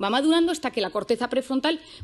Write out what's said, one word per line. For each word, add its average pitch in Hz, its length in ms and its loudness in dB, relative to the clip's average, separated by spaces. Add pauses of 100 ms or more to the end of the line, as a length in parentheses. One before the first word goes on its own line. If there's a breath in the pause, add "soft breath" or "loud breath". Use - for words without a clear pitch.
va 196 80 0
madurando 320 420 4
hasta 294 180 -4
que 220 120 -2
la 185 80 -2
corteza 226 400 -2
prefrontal 262 500 0 (240 loud breath)